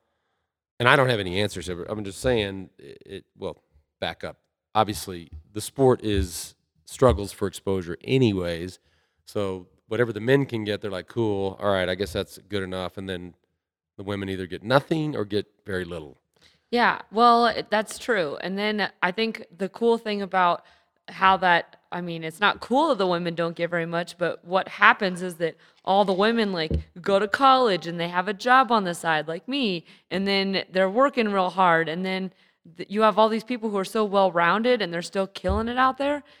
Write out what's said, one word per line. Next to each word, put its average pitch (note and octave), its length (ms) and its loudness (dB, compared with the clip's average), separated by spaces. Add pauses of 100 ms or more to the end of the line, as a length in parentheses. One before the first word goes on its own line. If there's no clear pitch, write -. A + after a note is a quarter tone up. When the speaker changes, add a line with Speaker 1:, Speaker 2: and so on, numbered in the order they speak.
(800)
Speaker 1:
and A#2+ 80 6
I C#3+ 80 10
don't C3 140 6
have A2+ 100 2
any F#2 200 -2
answers, F#2+ 280 -4
but F2 200 -8
I'm G#2+ 160 -6
just G2 160 -12
saying, G2+ 580 -2
it, - 280 -20
it, F#2+ 180 -14 (120)
well, F#2+ 260 -12 (380)
back E2+ 240 -8
up. E2 140 -12 (360)
Obviously, F#2+ 560 -2 (220)
the G#2 80 -10
sport C3 440 2
is, F#2+ 500 -4 (320)
struggles G2+ 460 2
for - 140 -6
exposure F#2 560 -6
anyways, F#2 760 0 (460)
so F#2+ 420 -8 (220)
whatever A2+ 240 0
the G2+ 80 -8
men C3+ 260 2
can A2+ 180 -6
get, G#2 160 -4
they're G#2 100 -8
like, F#2 180 -8
"Cool, G2 520 -4
all G2+ 100 0
right, F#2 180 2
I F#2 80 -2
guess F#2 160 -4
that's G2 260 -6 (100)
good G2+ 160 -4
enough," F#2 320 -8
and F#2+ 120 -10
then F2+ 260 -10 (640)
the G#2 80 -14
women G2 240 -4
either F#2+ 180 -6
get E2+ 160 -10
nothing C#3+ 540 0
or G#2+ 80 -4
get G2+ 220 -4 (200)
very F#2 180 -6
little. E2 360 -12 (500)
Speaker 2:
Yeah, A3+ 300 0 (120)
well, A#3 340 4
it, - 240 -4
that's G#3 280 -4
true. F3 420 -2
And F#3 180 -6
then G#3 320 -2 (120)
I F3+ 100 2
think A3+ 340 -4 (100)
the F#3+ 120 -4
cool A#3 300 2
thing G#3 240 -6
about F3+ 420 2 (440)
how F#3+ 300 4
that, F3 380 2 (140)
I F3 100 -8
mean, E3+ 220 -8
it's D#3+ 180 -10
not G3+ 200 2
cool C#4+ 300 2
that A#3 80 0
the F#3+ 100 2
women F3 260 -2
don't E3+ 220 -4
get E3+ 140 -4
very E3+ 160 -2
much, E3+ 320 -6
but E3 260 -4
what F3+ 240 -2
happens G3+ 540 2
is F3+ 140 -8
that D#3+ 200 -4 (280)
all G3 200 4
the G3 80 2
women, G#3 400 2
like, D#3+ 200 -4 (280)
go G3 180 2
to G#3 80 0
college A#3+ 640 4
and E3+ 100 -6
they E3+ 100 -2
have F3+ 200 -2
a G#3 60 -2
job B3 360 4
on A3 140 2
the F3 100 -2
side, D#3 320 -2
like E3 220 -10
me, A3+ 360 -2 (260)
and F#3+ 180 -2
then G3 420 0
they're F#3+ 200 2
working A#3+ 420 2
real F#3 180 0
hard, E3+ 380 2
and E3+ 160 -4
then F#3 280 -4 (440)
th-, - 140 -12
you G#3 120 -2
have G#3 160 4
all A3 100 6
these A3 160 -2
people A3+ 260 -6
who G3+ 80 -2
are F#3+ 60 0
so G#3+ 200 -2
well-rounded G3 800 2
and F3 100 -4
they're F3 100 -4
still F#3+ 240 -4
killing G3 420 -4
it A#3+ 100 -4
out C4 200 2
there. C#4+ 240 -2 (180)